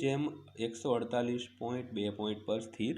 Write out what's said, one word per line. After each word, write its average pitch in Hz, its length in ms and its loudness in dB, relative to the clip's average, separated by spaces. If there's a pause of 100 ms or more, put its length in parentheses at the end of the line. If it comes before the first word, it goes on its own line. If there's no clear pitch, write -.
જેમ 139 280 4 (320)
એકસો 117 380 2
અડતાલીસ 120 560 0
પોઇન્ટ 120 400 -4
બે 104 180 2
પોઇન્ટ 104 340 -2
પર 110 160 2
સ્થિર 113 360 -2